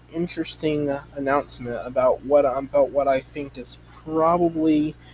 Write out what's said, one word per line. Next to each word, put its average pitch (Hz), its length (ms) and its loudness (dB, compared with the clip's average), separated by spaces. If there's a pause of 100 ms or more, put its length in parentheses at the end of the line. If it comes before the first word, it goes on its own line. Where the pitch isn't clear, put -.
(120)
interesting 156 840 -4 (180)
announcement 135 720 -4
about 127 380 0
what, 139 200 4
about 135 460 0
what 139 180 0
I 135 120 2
think 139 380 -12
is - 200 -16 (260)
probably, 160 880 2 (200)